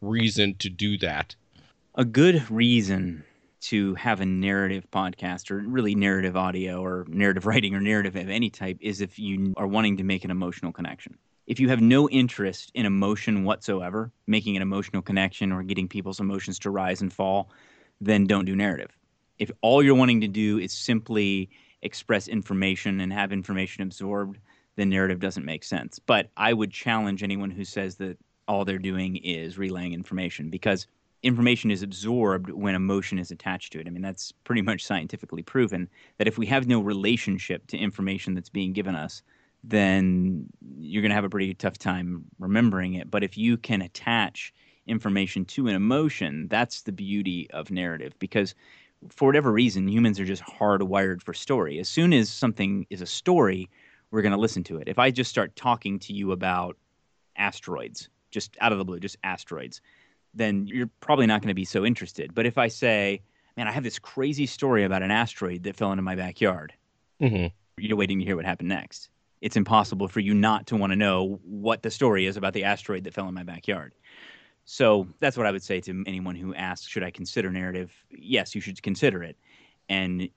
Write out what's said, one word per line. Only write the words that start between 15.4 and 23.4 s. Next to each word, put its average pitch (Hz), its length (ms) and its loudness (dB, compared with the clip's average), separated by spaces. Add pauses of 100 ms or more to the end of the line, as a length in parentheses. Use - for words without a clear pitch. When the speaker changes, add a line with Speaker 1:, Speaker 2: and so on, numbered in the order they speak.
Speaker 2:
or 92 140 -2
getting 92 240 -2
people's 95 320 -8
emotions 98 400 -4
to 101 100 -4
rise 92 320 -2
and 92 100 -2
fall, 98 380 0 (500)
then 101 260 4
don't 98 180 4
do 95 100 -2
narrative. 92 420 -2 (440)
If 107 100 -2 (100)
all 131 220 8
you're 139 140 8
wanting 123 240 8
to 110 80 2
do 104 300 2
is 92 140 -4
simply 104 800 0 (340)
express - 440 -2
information 95 720 0
and 92 120 -2
have 98 200 -2
information 95 500 -4